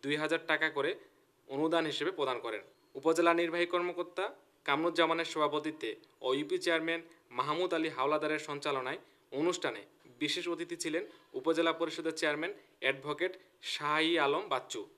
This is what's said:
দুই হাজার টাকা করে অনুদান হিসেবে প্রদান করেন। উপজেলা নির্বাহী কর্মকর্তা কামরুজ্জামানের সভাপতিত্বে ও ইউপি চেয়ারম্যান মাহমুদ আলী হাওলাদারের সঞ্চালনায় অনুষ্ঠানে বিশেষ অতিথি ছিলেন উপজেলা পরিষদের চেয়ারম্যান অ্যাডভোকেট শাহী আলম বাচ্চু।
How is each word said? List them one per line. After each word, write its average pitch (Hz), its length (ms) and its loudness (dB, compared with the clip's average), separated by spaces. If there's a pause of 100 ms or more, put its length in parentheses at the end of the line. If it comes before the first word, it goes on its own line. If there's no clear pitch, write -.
দুই 143 200 0
হাজার 156 180 0 (100)
টাকা 156 260 2
করে 143 140 2 (580)
অনুদান 160 380 2
হিসেবে 147 320 -2
প্রদান 131 260 0
করেন। 110 180 -6 (320)
উপজেলা 165 400 4
নির্বাহী 170 320 2
কর্মকর্তা 175 580 -2 (420)
কামরুজ্জামানের 165 680 4
সভাপতিত্বে 151 580 0 (360)
ও - 20 2 (100)
ইউপি 151 260 -2
চেয়ারম্যান 165 360 0 (300)
মাহমুদ 151 440 0
আলী 160 220 0
হাওলাদারের 151 520 0
সঞ্চালনায় 143 520 -4 (320)
অনুষ্ঠানে 139 500 -2 (380)
বিশেষ 160 280 -2
অতিথি 170 280 -4
ছিলেন 165 260 -2 (360)
উপজেলা 165 420 4
পরিষদের 160 400 -2
চেয়ারম্যান 156 320 0 (280)
অ্যাডভোকেট 143 520 -2 (400)
শাহী 156 400 2 (120)
আলম 151 280 2
বাচ্চু। 123 280 -4 (180)